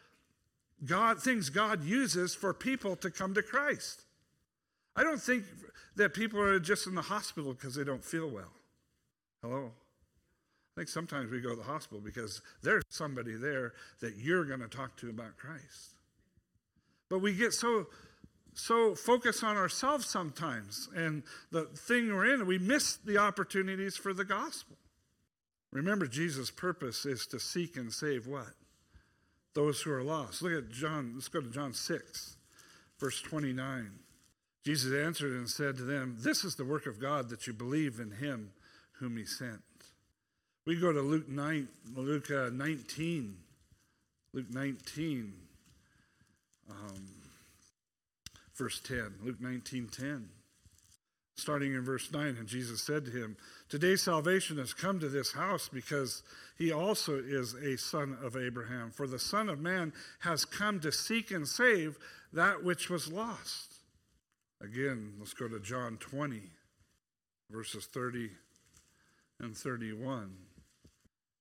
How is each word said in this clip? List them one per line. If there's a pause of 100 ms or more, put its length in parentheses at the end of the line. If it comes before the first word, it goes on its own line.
(840)
God,
things
God
uses
for
people
to
come
to
Christ. (920)
I
don't
think (520)
that
people
are
just
in
the
hospital
'cause
they
don't
feel
well. (880)
Hello? (1000)
I
think
sometimes
we
go
to
the
hospital
because (180)
there's
somebody
there (280)
that
you're
gonna
talk
to
about
Christ. (1120)
But
we
get
so, (640)
so
focused
on
ourselves
sometimes
and (280)
the
thing
we're
in,
we
miss
the
opportunities
for
the
gospel. (960)
Remember,
Jesus'
purpose
is
to
seek
and
save
what? (1040)
Those
who
are
lost.
Look
at
John,
let's
go
to
John
six, (600)
verse
twenty-nine. (640)
Jesus
answered
and
said
to
them,
"This
is
the
work
of
God,
that
you
believe
in
him (460)
whom
he
sent." (1040)
We
go
to
Luke
nine, (260)
Luke,
uh,
nineteen. (920)
Luke
nineteen, (1200)
um, (1500)
verse
ten.
Luke
nineteen
ten. (1080)
Starting
in
verse
nine,
and
Jesus
said
to
him, (320)
"Today
salvation
has
come
to
this
house
because (340)
he
also
is
a
son
of
Abraham.
For
the
Son
of
Man (280)
has
come
to
seek
and
save (360)
that
which
was
lost." (760)
Again,
let's
go
to
John
twenty, (1000)
verses
thirty (1080)
and
thirty-one. (1040)